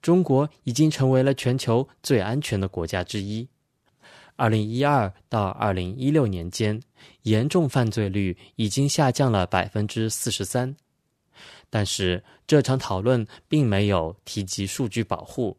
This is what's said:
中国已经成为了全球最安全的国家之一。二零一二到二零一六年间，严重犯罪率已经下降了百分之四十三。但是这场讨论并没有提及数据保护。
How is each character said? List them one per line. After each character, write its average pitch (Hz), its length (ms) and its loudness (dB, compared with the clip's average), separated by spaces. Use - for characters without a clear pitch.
中 180 220 4
国 139 260 2
已 120 100 -4
经 156 160 4
成 131 220 2
为 131 100 4
了 135 140 2
全 127 200 0
球 127 320 0
最 127 180 2
安 113 220 -2
全 101 180 -2
的 95 80 0
国 85 200 -6
家 90 160 -2
之 104 180 -6
一。 110 260 -8
二 120 140 2
零 107 180 2
一 120 160 -2
二 131 300 2
到 104 200 0
二 104 220 -2
零 92 240 -2
一 135 140 -2
六 151 160 4
年 90 240 -4
间， 110 320 -2
严 110 240 2
重 156 220 2
犯 117 220 2
罪 104 180 -2
率 95 260 -2
已 113 120 -2
经 139 220 0
下 139 220 2
降 131 200 2
了 95 140 2
百 92 220 0
分 104 200 -2
之 110 220 -4
四 - 220 -4
十 104 120 -4
三。 127 320 -4
但 104 160 0
是 90 380 -2
这 151 120 6
场 131 200 2
讨 95 220 -4
论 117 260 2
并 151 200 2
没 101 200 2
有 87 280 0
提 - 180 -8
及 98 220 -6
数 120 220 -4
据 113 160 -4
保 - 200 -4
护。 - 360 -6